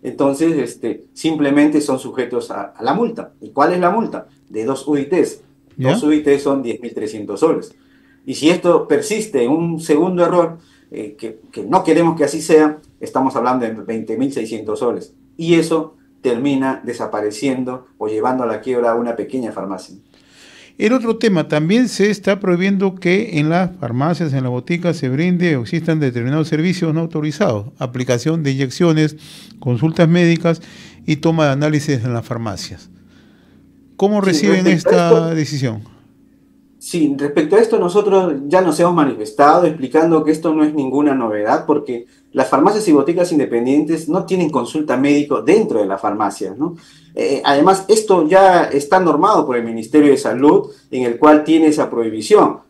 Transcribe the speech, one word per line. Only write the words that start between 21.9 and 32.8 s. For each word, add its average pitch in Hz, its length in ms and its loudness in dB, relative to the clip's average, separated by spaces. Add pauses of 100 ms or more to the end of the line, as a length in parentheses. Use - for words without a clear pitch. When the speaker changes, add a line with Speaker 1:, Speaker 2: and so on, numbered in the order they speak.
Speaker 2:
está 202 320 -2
prohibiendo 190 540 0
que 185 440 -2
en 151 80 0
las 175 300 0
farmacias, 143 560 -2
en 135 100 -2
las 123 80 -4
boticas, 170 460 -4
se 139 100 -4
brinde 170 480 0
o 123 60 -2
existan 156 400 -2
determinados 131 480 -2
servicios 165 440 0
no 160 60 0
autorizados, 151 680 -4 (100)
aplicación 127 680 -2
de 139 80 0
inyecciones, 156 640 0 (460)
consultas 160 480 2
médicas 170 520 2 (440)
y 151 100 0
toma 160 300 0
de 143 80 2
análisis 147 500 0
en 123 100 -4
las 113 120 -6
farmacias. 107 640 -10 (1080)